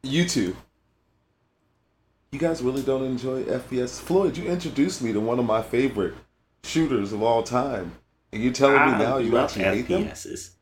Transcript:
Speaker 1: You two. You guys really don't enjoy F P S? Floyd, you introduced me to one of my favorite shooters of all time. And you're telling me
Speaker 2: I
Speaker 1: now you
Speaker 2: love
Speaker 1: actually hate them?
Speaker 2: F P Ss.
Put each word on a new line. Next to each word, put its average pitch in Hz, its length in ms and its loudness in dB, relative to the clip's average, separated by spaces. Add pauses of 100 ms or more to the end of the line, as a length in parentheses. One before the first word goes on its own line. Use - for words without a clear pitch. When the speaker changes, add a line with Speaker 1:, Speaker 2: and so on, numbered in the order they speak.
Speaker 1:
You 147 260 0
two. 92 260 0 (1800)
You 139 80 -10
guys 165 220 0
really 131 220 0
don't 135 200 0
enjoy 127 400 -4
F - 260 -4
P 123 120 -2
S? 123 180 -6
Floyd, 175 380 0
you 170 80 -8
introduced 170 560 -2
me 117 100 -2
to 104 80 0
one 113 200 0
of 123 60 0
my 110 160 2
favorite 113 520 0 (500)
shooters 131 480 0
of 104 100 -4
all 117 220 4
time. 120 480 -2 (400)
And 107 100 -6
you're 123 120 2
telling 139 220 6
me 139 40 8 (140)
Speaker 2:
I 123 40 2
Speaker 1:
now 117 200 2
you 117 140 0
Speaker 2:
love 120 180 4
Speaker 1:
actually 98 160 -4
hate 98 240 0
them? 95 140 2
Speaker 2:
F - 200 -8
P - 80 -14
Ss. - 200 -14 (100)